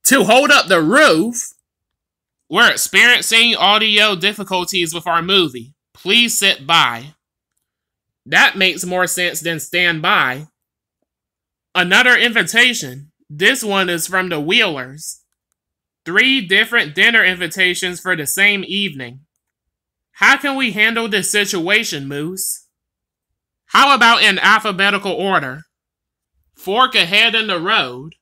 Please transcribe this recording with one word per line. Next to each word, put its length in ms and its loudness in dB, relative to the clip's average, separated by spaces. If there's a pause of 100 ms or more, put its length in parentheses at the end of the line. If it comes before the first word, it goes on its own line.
To 200 4
hold 260 4
up 160 4
the 140 4
roof? 720 2 (960)
We're 220 4
experiencing 840 2
audio 600 2
difficulties 800 -4
with 140 -8
our 140 0
movie. 520 -2 (200)
Please 440 0
sit 300 -2
by. 460 0 (1120)
That 320 2
makes 260 -2
more 240 -2
sense 320 -4
than 200 -6
stand 420 -2
by. 460 -2 (1300)
Another 440 4
invitation. 920 -2 (180)
This 340 0
one 260 0
is 180 -4
from 200 -2
the 140 -4
Wheelers. 800 -4 (840)
Three 420 0
different 480 0
dinner 300 2
invitations 800 -2
for 140 -4
the 120 -8
same 400 -2
evening. 540 -8 (920)
How 240 2
can 180 -4
we 180 -2
handle 340 -2
this 240 -4
situation, 760 -2
Moose? 600 -8 (1000)
How 280 4
about 260 4
in 180 4
alphabetical 760 0
order? 500 -2 (880)
Fork 400 0
ahead 400 2
in 140 -2
the 120 -2
road. 640 -4